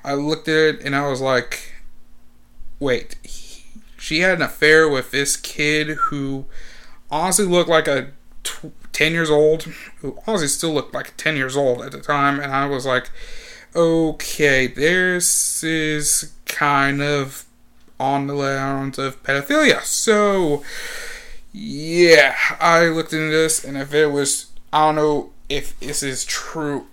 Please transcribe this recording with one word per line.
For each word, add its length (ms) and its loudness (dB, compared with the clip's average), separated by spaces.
I 120 -4
looked 340 -2
at 60 2
it 280 4
and 140 -2
I 100 0
was 140 -2
like, 540 -2
"Wait, 420 -2
he, 420 -12
she 220 -2
had 160 2
an 60 -2
affair 460 6
with 220 -2
this 260 0
kid 520 -2
who 580 -4
honestly 340 2
looked 240 4
like 180 4
a 260 -2
tw-, 300 -10
ten 200 2
years 160 0
old, 360 4
who 260 -8
honestly 220 0
still 240 -2
looked 220 -2
like 240 -8
ten 180 -2
years 220 -2
old 240 2
at 100 -12
the 80 -12
time," 400 0
and 140 -4
I 100 0
was 220 -2
like, 240 0
"Okay, 920 2
this 960 0
is 720 -2
kind 560 0
of 420 -2
on 280 0
the 60 -4
lines 640 -2
of 240 -6
pedophilia." 600 2
So, 800 2
yeah, 800 6
I 280 6
looked 260 -2
into 180 -2
this, 320 2
and 140 -10
if 180 -8
it 140 6
was, 380 -2
I 140 6
don't 100 2
know 340 0
if 320 -4
this 220 -6
is 240 -4
true, 680 -6